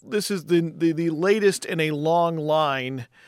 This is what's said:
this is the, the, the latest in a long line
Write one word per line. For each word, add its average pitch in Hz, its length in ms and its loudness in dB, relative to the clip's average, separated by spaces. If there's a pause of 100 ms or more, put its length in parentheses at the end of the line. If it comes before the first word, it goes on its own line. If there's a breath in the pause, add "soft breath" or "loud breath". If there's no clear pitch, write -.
this - 300 -4
is 170 140 -4
the, 170 160 4
the, 165 320 0
the 165 160 -2
latest 190 560 0
in 160 160 -2
a 156 100 0
long 165 460 0
line 139 680 0 (200 soft breath)